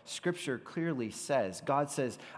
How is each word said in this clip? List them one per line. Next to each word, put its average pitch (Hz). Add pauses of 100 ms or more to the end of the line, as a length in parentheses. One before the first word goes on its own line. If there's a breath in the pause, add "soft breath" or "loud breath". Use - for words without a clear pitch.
Scripture 170
clearly 139
says. 104
God 143
says, 127 (200 loud breath)